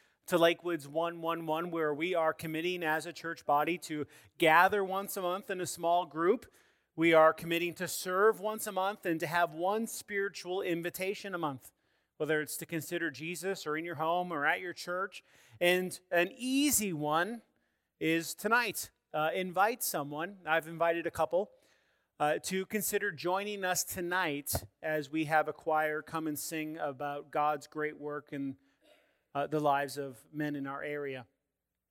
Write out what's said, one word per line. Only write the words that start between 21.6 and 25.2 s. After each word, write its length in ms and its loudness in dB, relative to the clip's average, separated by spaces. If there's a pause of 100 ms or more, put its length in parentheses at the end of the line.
uh, 240 2
to 220 -2
consider 440 -2
joining 540 -2
us 180 0
tonight 720 -2 (300)
as 260 -2
we 140 0